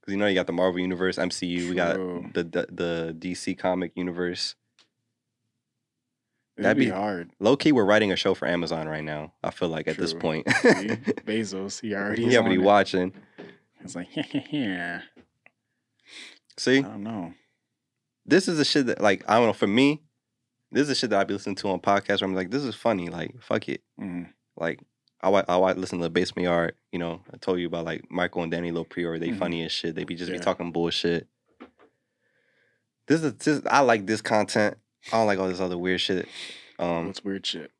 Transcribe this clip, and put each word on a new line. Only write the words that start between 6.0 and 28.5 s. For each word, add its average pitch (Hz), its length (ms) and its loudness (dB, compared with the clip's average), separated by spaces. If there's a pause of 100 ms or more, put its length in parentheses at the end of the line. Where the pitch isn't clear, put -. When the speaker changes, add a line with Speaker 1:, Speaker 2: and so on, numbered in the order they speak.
Speaker 2:
It'd - 80 -2
Speaker 1:
That'd 101 140 4
Speaker 2:
be 131 60 6
Speaker 1:
be 107 60 0
Speaker 2:
hard. 95 480 -4
Speaker 1:
low-key, 139 340 4
we're 117 100 6
writing 104 300 6
a - 20 2
show 95 180 2
for - 140 -4
Amazon 82 400 -2
right 78 160 -6
now, 76 300 -8 (100)
I 82 80 -2
feel - 160 -4
like, 80 220 -4
at 80 80 -4
this 82 140 -2
Speaker 2:
True. 82 100 -8
Speaker 1:
point. 78 260 -2
<laughs> - 140 0
Speaker 2:
See? 247 80 8 (580)
Bezos, 101 540 -6
he 107 120 -4
already 104 300 -2
Speaker 1:
He 120 60 4
Speaker 2:
is 123 80 8
Speaker 1:
already 110 200 4
Speaker 2:
on 92 40 4
it. 92 40 4
Speaker 1:
watching. 95 480 4 (680)
Speaker 2:
It's - 140 -16
like, 87 120 -10 (220)
<laughs> - 220 -6
yeah. 92 500 -6 (1600)
Speaker 1:
See? 127 220 4
Speaker 2:
I - 40 0
don't 107 200 -10
know. 101 300 -8 (920)
Speaker 1:
This 180 220 4
is 175 100 0
the 147 80 4
shit 139 200 2
that, - 160 -2
like, 98 260 4
I 107 100 6
don't 120 100 6
know, 104 60 2
for 104 140 0
me, 135 340 4 (680)
this 127 120 2
is 151 60 0
the 131 60 0
shit 127 140 -2
that 101 100 4
I 98 60 4
be 101 80 -4
listening 101 240 -6
to 104 120 -4
on 92 100 0
podcasts 101 420 2
where 98 80 0
I'm 95 60 -2
like, 92 160 -2
"This 139 120 -2
is 120 120 -4
funny, 92 340 0
like, 82 320 -8
fuck - 280 -2
it." - 120 -6 (180)
Speaker 2:
Mm-hmm. 87 240 -8 (340)
Speaker 1:
Like, 82 220 -4 (420)
I 92 80 0
wa-, 98 180 4
I 90 100 2
wa-, 95 160 4
listen 90 260 -4
to 85 100 -2
Basement 90 360 -2
Yard, 85 300 0 (160)
you 90 80 -6
know, 85 220 -6 (120)
I - 40 -20
told 92 220 -2
you 87 80 -4
about, 82 180 -6
like, 82 240 -8
Michael 90 340 -2
and 82 80 -4